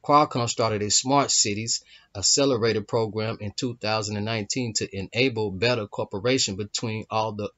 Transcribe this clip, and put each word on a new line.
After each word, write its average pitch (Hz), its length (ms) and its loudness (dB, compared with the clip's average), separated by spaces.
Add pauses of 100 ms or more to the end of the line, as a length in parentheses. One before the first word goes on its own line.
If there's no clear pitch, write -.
Qualcomm 147 440 4
started 110 360 0
a 104 80 -2
smart 135 400 4
cities 110 520 0 (320)
accelerator 113 680 2
program 110 580 -2
in 104 120 -6
two 120 260 -6
thousand 107 400 -2
and 101 80 -2
nineteen 113 480 -2
to - 220 -4
enable 110 540 0
better 107 380 0
cooperation 110 720 -2
between 107 520 -4
all 110 220 -2
the 104 260 -6